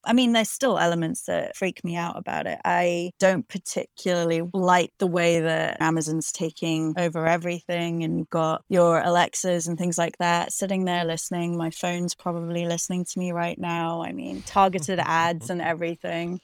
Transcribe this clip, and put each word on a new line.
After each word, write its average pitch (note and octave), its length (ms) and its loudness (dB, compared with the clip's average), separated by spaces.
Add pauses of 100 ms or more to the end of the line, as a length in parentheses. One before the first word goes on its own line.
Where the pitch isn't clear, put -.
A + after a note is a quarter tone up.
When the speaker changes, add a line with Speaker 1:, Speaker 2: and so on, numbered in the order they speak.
Speaker 1:
I A3+ 80 0
mean, A#3+ 200 6
there's A3+ 180 2
still A#3 280 0
elements E3+ 460 0
that - 320 -2
freak - 280 -4
me E3+ 120 -4
out E3+ 200 -4
about - 300 -6
it. - 180 -6
I F3 540 0
don't F#3 300 2
particularly E3+ 960 -2 (100)
like F3+ 460 4
the F#3+ 100 2
way E3+ 320 4
that D#3+ 400 0
Amazon's D#3+ 500 0
taking D#3+ 680 -2
over E3 300 0
everything, E3+ 800 0
and E3 140 0
you've E3+ 120 -6
got D#3+ 380 0
your E3+ 320 6
Alexas F3 640 2
and E3+ 100 -4
things F3 220 -2
like E3+ 200 0
that E3+ 340 2
sitting F#3+ 320 -2
there F3 200 0
listening. E3+ 520 -2
My E3 140 -2
phone's F3 440 -4
probably E3+ 520 -4
listening F3 400 -2
to - 120 -8
me F3+ 140 -2
right E3+ 260 -2
now. E3+ 460 -2
I E3+ 80 -8
mean, F#3+ 300 -10
targeted F#3+ 560 2
Speaker 2:
<laughs> E3 40 2
Speaker 1:
ads E3 480 0
and F3 100 -4
everything. E3+ 840 -4